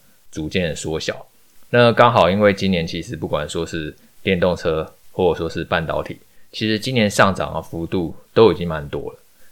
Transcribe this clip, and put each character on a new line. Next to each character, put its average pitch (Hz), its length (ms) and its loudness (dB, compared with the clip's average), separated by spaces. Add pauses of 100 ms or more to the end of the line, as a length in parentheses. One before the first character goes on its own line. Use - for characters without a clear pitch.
(320)
逐 78 160 -8
渐 87 220 -2
的 71 40 -6
缩 78 240 -6
小。 - 280 -8 (420)
那 120 240 4
刚 120 180 6
好 92 200 6
因 101 100 0
为 104 100 6
今 95 200 0
年 85 160 0
其 85 160 -8
实 82 120 -12
不 80 140 -8
管 76 180 -4
说 82 200 -4
是 78 280 -8 (280)
电 95 180 0
动 90 160 2
车 80 340 -4 (220)
或 87 220 2
者 - 40 -4
说 82 120 -4
是 82 140 -6
半 82 220 -2
导 73 160 -4
体， - 160 -12 (320)
其 - 160 -6
实 110 120 0
今 131 160 -6
年 107 160 2
上 101 240 2
涨 78 180 -6
的 80 80 -6
幅 82 260 -8
度 82 280 -4 (180)
都 104 200 6
已 78 40 -2
经 87 100 -6
蛮 78 220 -6
多 69 240 -10
了， - 60 -20 (340)